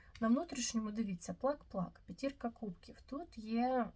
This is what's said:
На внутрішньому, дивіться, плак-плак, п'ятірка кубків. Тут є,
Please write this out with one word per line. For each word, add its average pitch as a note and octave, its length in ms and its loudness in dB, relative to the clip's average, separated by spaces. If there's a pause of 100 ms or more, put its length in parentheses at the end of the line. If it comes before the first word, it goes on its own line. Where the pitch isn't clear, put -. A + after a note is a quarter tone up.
(200)
На A3+ 80 4
внутрішньому, A#3 640 2
дивіться, G3 500 -2
плак-плак, A#3 640 0
п'ятірка C4 440 -4
кубків. A3 560 -10
Тут E4 320 -8
є, A#3 580 2